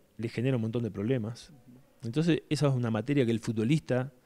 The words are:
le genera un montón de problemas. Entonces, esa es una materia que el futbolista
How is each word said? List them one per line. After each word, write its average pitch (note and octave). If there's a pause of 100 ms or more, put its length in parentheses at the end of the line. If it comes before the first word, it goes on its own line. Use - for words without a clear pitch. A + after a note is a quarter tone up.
(180)
le A2
genera B2+
un A2+
montón A2+
de G2
problemas. A2+ (540)
Entonces, D3+
esa D3+
es C3+
una A#2+
materia B2
que A2+
el A2
futbolista B2 (140)